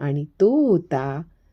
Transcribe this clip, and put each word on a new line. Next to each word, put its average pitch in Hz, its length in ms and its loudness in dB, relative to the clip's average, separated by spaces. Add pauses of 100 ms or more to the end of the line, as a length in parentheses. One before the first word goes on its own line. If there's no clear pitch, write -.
आणि 143 200 -4
तो 247 440 2
होता 147 540 -2 (300)